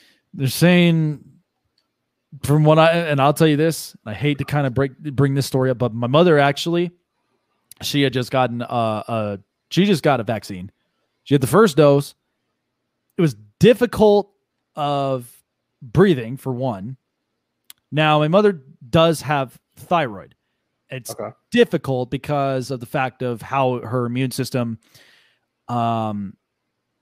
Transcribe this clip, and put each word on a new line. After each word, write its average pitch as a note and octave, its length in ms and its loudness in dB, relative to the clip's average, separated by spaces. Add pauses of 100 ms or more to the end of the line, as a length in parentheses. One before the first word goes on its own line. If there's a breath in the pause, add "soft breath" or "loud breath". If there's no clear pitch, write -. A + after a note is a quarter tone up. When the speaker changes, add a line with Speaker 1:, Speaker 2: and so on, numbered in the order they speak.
(320 soft breath)
Speaker 1:
They're C3+ 140 -4
saying, E3 800 2 (1200)
from D3+ 180 2
what D#3 160 6
I, E3 140 6
and D#3+ 280 0
I'll C#3+ 140 4
tell D#3+ 140 4
you D3+ 80 2
this, D#3 400 -2 (100)
I G#2+ 80 -10
hate C#3 240 -2
to C#3+ 60 -8
kind D3 200 -2
of B2+ 100 -4
break, C3+ 220 -4
bring C#3 380 -2
this C#3 100 0
story C3 260 -2
up, A#2+ 80 -4
but A#2+ 140 -2
my A#2 140 -6
mother D3+ 320 4
actually, E3+ 540 -2 (880)
she C#3+ 200 -2
had C3 100 2
just B2 180 -4
gotten, A#2+ 320 0
uh, A2+ 460 -4
uh, G#2+ 280 -4 (340)
she F#3 160 2
just G3+ 180 0
got C3+ 160 2
a - 20 -6
vaccine. G2+ 480 -8 (540)
She C#3 100 0
had C#3+ 60 4
the C3 80 -2
first F3 280 4
dose. C#3+ 380 4 (1040)
It G3 40 0
was C#3+ 120 0 (240)
difficult G#3 720 4 (460)
of C#3 520 -4 (540)
breathing, B2+ 540 2
for C3 160 -8
one. A#2+ 440 -8 (960)
Now, D3+ 280 2
my D3+ 80 0
mother F#3+ 340 2 (260)
does E3 340 2
have C3+ 360 -4 (180)
thyroid. A#2 580 -4 (540)
It's C3 220 -14
Speaker 2:
Okay. A2 200 -12 (200)
Speaker 1:
difficult C3+ 600 0
because C3+ 600 -4
of C3 100 -8
the A#2 60 -16
fact C3 360 -4
of A#2+ 200 -6
how B2+ 380 -2
her A#2+ 260 -4
immune B2+ 240 -4
system, A#2+ 480 -6 (880 soft breath)
um, A2+ 680 -4 (640)